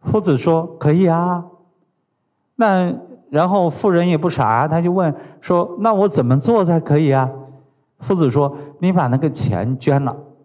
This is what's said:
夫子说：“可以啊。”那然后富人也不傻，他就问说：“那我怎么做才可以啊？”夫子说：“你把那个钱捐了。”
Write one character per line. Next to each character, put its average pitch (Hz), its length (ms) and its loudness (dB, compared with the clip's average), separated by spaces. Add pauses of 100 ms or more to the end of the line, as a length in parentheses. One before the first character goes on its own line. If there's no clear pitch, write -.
夫 - 180 0
子 170 160 0
说 165 420 0
：“可 147 140 0
以 180 140 4
啊。” 175 380 0 (1120)
那 185 360 2 (380)
然 160 180 0
后 185 200 2
富 190 220 -2
人 175 180 2
也 165 80 0
不 165 120 -2
傻， 127 400 0
他 160 120 0
就 175 120 0
问 175 220 0 (260)
说 175 400 -2
：“那 220 120 2
我 202 160 2
怎 - 160 0
么 123 140 2
做 220 260 2
才 170 140 2
可 151 200 0
以 156 120 2
啊？” 131 200 0 (680)
夫 - 160 -2
子 160 160 2
说 139 260 0 (220)
：“你 180 140 0
把 175 160 2
那 123 80 0
个 151 140 0
钱 113 480 -4
捐 139 240 0
了。” 127 140 -6 (280)